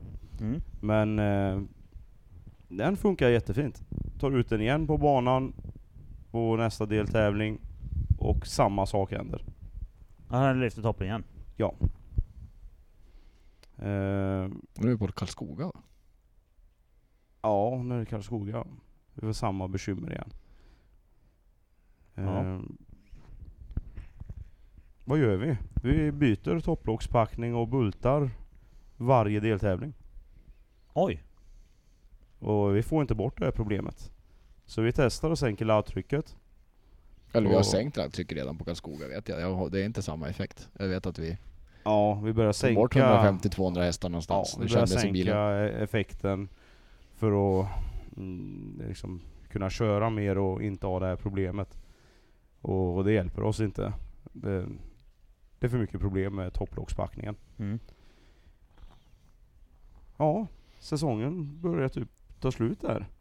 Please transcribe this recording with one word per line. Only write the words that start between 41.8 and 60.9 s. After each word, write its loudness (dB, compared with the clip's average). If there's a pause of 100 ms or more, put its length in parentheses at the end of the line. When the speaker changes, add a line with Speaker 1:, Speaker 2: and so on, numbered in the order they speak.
Speaker 2:
Ja, 4
vi -2
börjar 4
Speaker 3:
tog 2
bort 6
Speaker 2:
sänka 8
Speaker 3:
hundrafemtio, 6
tvåhundra 2
hästar 0
någonstans. 0
Speaker 2:
Ja, -8
vi 0
Speaker 3:
Det 0
Speaker 2:
börjar 6
Speaker 3:
kändes 4
i 0
bilen. 2
Speaker 2:
sänka 2 (400)
e-, -2
effekten -2 (640)
för 4
att, 0 (500)
mm, -10
liksom -8 (280)
kunna -2
köra 2
mer 0
och 0
inte -4
ha -2
det -2
här 0
problemet. -4 (840)
Och, 0
och 2
det 4
hjälper 0
oss 0
inte. -2 (400)
Det, -4 (920)
det 2
är -2
för 0
mycket -2
problem -2
med -6
topplockspackningen. -6 (240)
Speaker 1:
Mm. -4 (2500)
Speaker 2:
Ja, 2 (320)
säsongen -2